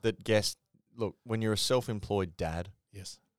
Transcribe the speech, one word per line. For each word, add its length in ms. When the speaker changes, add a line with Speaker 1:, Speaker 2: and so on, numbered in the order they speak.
Speaker 1:
that 220
guess. 320
Look, 280
when 180
you're 120
a 40
self-employed 800
dad, 320
Speaker 2:
Yes. 280